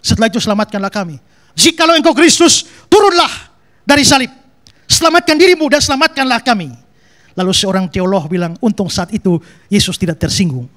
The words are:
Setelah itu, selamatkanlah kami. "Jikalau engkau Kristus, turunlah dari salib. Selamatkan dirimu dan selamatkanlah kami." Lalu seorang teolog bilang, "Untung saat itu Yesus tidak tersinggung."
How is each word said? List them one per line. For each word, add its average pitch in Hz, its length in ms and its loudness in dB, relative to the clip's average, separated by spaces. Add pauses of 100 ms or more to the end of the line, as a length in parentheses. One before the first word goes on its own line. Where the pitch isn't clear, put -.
Setelah - 240 0
itu, 214 160 -4
selamatkanlah 208 480 -4
kami. 175 260 -8 (380)
"Jikalau 330 400 2
engkau 320 180 2
Kristus, 320 540 2 (240)
turunlah 370 400 4 (560)
dari 285 160 4
salib. 262 320 0 (560)
Selamatkan 330 480 2
dirimu 330 320 4
dan 294 80 2
selamatkanlah 269 640 -2
kami." 180 320 -2 (640)
Lalu 185 160 -2
seorang 190 320 -2
teolog 185 400 -2
bilang, 175 320 -6
"Untung 202 320 -2
saat 190 240 -6
itu 175 240 -2 (320)
Yesus 196 240 0
tidak 170 240 -6
tersinggung." 139 480 -4 (100)